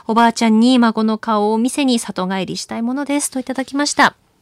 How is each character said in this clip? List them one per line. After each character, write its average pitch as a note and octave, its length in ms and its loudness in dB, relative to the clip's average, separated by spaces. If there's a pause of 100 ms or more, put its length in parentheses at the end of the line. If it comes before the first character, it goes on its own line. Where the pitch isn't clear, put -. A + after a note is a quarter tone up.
お A3+ 60 -2
ば A#3 140 6
あ A3+ 60 2
ち A#3 120 0
ゃ - 20 4
ん A3 120 4
に B3 200 6
孫 A3 240 2
の A3 140 0
顔 G#3+ 340 0
を A3 60 0
見 A#3 120 0
せ C#4+ 140 -4
に B3+ 160 2
里 F#3 280 -6
帰 F#3+ 180 -4
り F#3 120 -8
し - 80 -10
た A3 120 -10
い A3+ 40 -6
も A#3 120 -4
の C#4+ 100 -6
で C#4+ 160 -4
す。 - 120 -6
と C4 80 -6
い B3+ 40 -8
た C4 100 -8
だ C4 120 -6
き - 100 -12
ま C#4+ 100 -2
し D4 80 -6
た。 C4+ 220 0 (260)